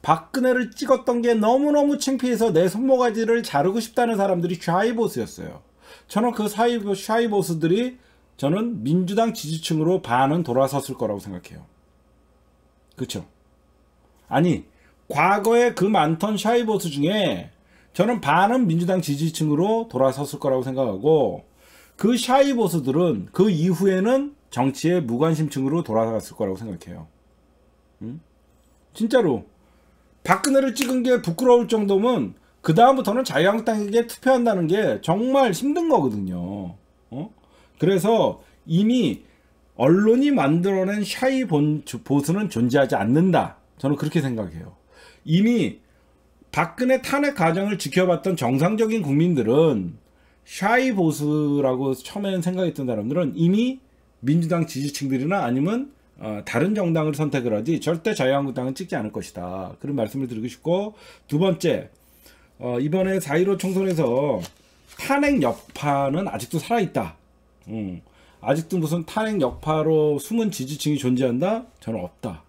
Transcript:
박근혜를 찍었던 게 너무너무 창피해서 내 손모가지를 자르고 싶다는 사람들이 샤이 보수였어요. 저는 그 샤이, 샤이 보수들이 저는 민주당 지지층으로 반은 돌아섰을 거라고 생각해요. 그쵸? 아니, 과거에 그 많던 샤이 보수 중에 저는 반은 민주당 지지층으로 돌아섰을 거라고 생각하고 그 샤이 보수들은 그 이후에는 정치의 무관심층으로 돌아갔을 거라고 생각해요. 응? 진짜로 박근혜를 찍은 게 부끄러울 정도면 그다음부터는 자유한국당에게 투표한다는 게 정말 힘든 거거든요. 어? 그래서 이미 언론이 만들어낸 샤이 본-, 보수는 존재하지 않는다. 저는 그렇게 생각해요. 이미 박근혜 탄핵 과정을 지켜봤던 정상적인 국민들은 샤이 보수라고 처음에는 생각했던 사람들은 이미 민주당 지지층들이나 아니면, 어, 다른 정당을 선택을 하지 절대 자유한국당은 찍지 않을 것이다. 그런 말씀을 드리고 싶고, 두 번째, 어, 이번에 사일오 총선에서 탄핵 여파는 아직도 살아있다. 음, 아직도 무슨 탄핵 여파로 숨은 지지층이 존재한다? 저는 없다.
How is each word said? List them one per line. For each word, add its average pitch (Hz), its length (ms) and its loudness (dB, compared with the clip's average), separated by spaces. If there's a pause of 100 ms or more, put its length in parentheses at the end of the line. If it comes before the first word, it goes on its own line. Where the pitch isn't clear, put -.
박근혜를 247 680 0
찍었던 247 500 0
게 233 120 2
너무너무 285 640 2
창피해서 240 540 0
내 170 160 4
손모가지를 233 760 0
자르고 190 380 0
싶다는 233 360 -2
사람들이 180 400 0
샤이 202 380 0
보수였어요. 107 680 -6 (460)
저는 233 240 0
그 214 160 -4
샤이, 233 320 0 (160)
샤이 226 320 0
보수들이 190 720 0 (380)
저는 190 460 -2
민주당 185 500 0
지지층으로 160 680 -2
반은 139 400 2
돌아섰을 131 540 -2
거라고 104 240 -4
생각해요. 87 440 -16 (1300)
그쵸? 104 300 -10 (1000)
아니, 147 380 0 (440)
과거에 208 680 2
그 180 100 0
많던 196 520 0
샤이 240 300 0
보수 202 240 -2
중에 147 600 -2 (420)
저는 214 280 0
반은 202 460 2
민주당 175 360 0
지지층으로 160 880 0
돌아섰을 135 500 0
거라고 131 220 0
생각하고 123 840 0 (520)
그 240 200 2
샤이 269 380 2
보수들은 156 760 0
그 208 200 4
이후에는 190 880 0 (100)
정치의 151 520 0
무관심층으로 147 840 0
돌아갔을 113 520 -2
거라고 95 200 -4
생각해요. 90 500 -14 (960)
응? 127 180 -12 (760)
진짜로 214 500 2 (800)
박근혜를 269 500 2
찍은 254 280 -2
게 247 200 2
부끄러울 240 460 4
정도면 202 640 0 (260)
그다음부터는 240 640 4
자유한국당에게 214 840 0
투표한다는 233 600 2
게 160 360 0
정말 254 500 2
힘든 302 360 -2
거거든요. 98 840 -2 (360)
어? 151 200 -12 (480)
그래서 185 640 2 (240)
이미 190 560 0 (540)
언론이 214 560 4
만들어낸 185 720 0
샤이 262 420 -2
본-, 151 360 0 (220)
보수는 160 460 0
존재하지 127 460 2
않는다. 131 600 2 (220)
저는 143 180 0
그렇게 151 240 -2
생각해요. 101 560 -8 (480)
이미 190 540 2 (760)
박근혜 254 480 0
탄핵 285 360 -2
과정을 185 420 0
지켜봤던 180 580 0
정상적인 208 640 0
국민들은 139 920 2 (500)
샤이 247 480 0
보수라고 143 1000 0
처음에는 190 480 -6
생각했던 175 440 -4
사람들은 123 500 -2
이미 214 420 2 (400)
민주당 160 480 0
지지층들이나 139 800 -4
아니면, 175 480 -2 (260)
어, 107 260 -8
다른 165 300 0
정당을 160 400 0
선택을 135 400 -2
하지 127 260 -2
절대 170 320 -2
자유한국당은 131 640 -2
찍지 180 220 -8
않을 107 160 -6
것이다. 92 680 -10
그런 143 160 -6
말씀을 127 300 -4
드리고 120 220 -8
싶고, 190 460 -4 (340)
두 147 100 -2
번째, 175 500 0 (680)
어, 123 220 -4
이번에 185 400 0
사일오 180 360 0
총선에서 156 840 0 (580)
탄핵 285 420 0
여파는 139 880 -2
아직도 - 300 -6
살아있다. 147 580 -2 (520)
음, 98 320 -8 (400)
아직도 160 380 2
무슨 160 280 0
탄핵 220 340 -2
여파로 151 800 2
숨은 220 320 -2
지지층이 143 480 -4
존재한다? 127 680 0 (120)
저는 113 220 -6
없다. 87 480 -10